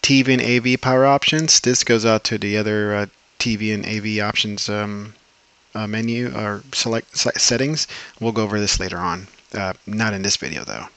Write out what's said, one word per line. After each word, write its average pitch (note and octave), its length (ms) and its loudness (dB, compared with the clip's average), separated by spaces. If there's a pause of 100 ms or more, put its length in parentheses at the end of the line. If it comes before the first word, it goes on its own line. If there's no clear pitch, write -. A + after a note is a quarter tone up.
T C3+ 180 6
V C3 120 4
and B2 80 4
A A#2+ 180 2
V B2+ 160 2
power B2+ 300 4
options. D#3 560 4
This B2 240 2
goes A2+ 200 2
out A2 200 4
to A2 120 -2
the G#2 200 -2
other, G#2+ 360 0
uh, G#2 120 0 (340)
T A2+ 160 0
V G#2+ 160 -2
and G#2 140 -2
A G#2+ 140 -4
V G#2+ 200 -2
options, G#2 480 -2
um, G#2 460 -4 (600)
uh, A2 140 -6
menu A#2 480 -2
or G#2 260 -4 (120)
select - 420 -4
se-, - 220 0
settings. C3+ 500 0 (320)
We'll A2+ 140 0
go G#2+ 100 0
over G#2 160 0
this G2+ 220 0
later F#2 160 -4
on. F2+ 300 -4 (260)
Uh, F#2+ 180 -2 (160)
not G#2+ 260 0
in G2 80 -4
this G2 140 0
video - 300 -8
though. G#1+ 320 -10